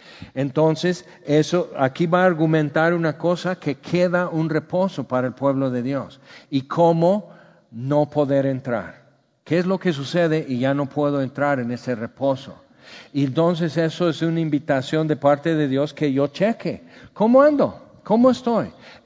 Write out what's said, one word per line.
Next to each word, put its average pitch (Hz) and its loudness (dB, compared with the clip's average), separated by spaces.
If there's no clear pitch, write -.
Entonces, 156 0
eso, 156 0
aquí 135 0
va 180 2
a 185 6
argumentar 160 2
una 165 -2
cosa 175 -2
que 151 -6
queda 175 0
un 160 -2
reposo 160 -2
para 127 -2
el 117 -8
pueblo 135 0
de 123 -2
Dios. 131 -6
¿Y 135 -2
cómo 170 2
no 143 -2
poder 139 0
entrar? 123 -6
¿Qué 165 0
es 175 0
lo 185 0
que 180 -2
sucede 156 -2
y 131 -4
ya 135 0
no 143 -2
puedo 143 -2
entrar 139 -2
en 117 -4
ese 123 -6
reposo? 131 -6
Y 143 0
entonces 160 0
eso 165 0
es 160 -4
una 165 0
invitación 147 -2
de 151 0
parte 143 2
de 151 0
Dios 139 -2
que 147 -2
yo 139 0
cheque. 175 -2
¿Cómo 233 4
ando? 285 2
¿Cómo 240 4
estoy? 233 0